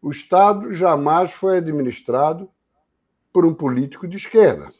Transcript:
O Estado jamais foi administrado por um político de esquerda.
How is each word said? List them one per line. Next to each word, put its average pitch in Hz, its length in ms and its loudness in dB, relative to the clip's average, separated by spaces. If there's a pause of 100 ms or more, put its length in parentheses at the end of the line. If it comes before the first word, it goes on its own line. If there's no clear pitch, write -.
O 143 80 -8
Estado 202 640 0
jamais 165 580 0
foi 190 260 -2
administrado 151 920 -4 (800)
por 170 140 4
um 165 80 2
político 139 540 -6
de 180 100 -12
esquerda. 135 640 0